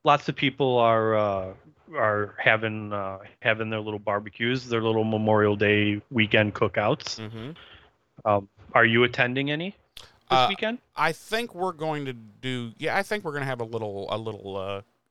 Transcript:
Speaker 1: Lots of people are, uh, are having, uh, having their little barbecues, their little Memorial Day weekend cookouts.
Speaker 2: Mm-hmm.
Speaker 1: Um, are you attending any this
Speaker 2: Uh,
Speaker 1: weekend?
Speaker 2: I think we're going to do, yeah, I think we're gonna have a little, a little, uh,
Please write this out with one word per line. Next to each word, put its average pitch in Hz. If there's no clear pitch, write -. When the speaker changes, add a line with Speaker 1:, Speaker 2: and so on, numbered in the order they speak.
Speaker 1:
Lots 147
of 139
people 131
are, 113
uh, 98
are 104
having, 110
uh, 95
having 110
their 110
little 107
barbecues, 110
their 117
little 110
Memorial 107
Day 104
weekend 107
cookouts. 110
Speaker 2:
Mm-hmm. 113
Speaker 1:
Um, 101
are 117
you 117
attending 127
any 170
this -
Speaker 2:
Uh, 127
Speaker 1:
weekend? 220
Speaker 2:
I 165
think 226
we're 180
going 151
to 131
do, 117
yeah, 147
I 196
think 208
we're 151
gonna 143
have 131
a 117
little, 107
a 107
little, 101
uh, 98